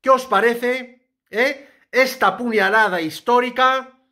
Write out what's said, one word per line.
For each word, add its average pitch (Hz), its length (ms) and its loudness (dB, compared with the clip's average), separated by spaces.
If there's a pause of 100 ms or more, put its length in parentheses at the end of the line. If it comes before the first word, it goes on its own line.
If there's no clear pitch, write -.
qué 262 80 -2
os 254 160 4
parece, 240 800 -2 (220)
¿eh? 262 400 -4 (220)
esta 226 460 0
puñalada 214 640 0
histórica 247 960 -2 (120)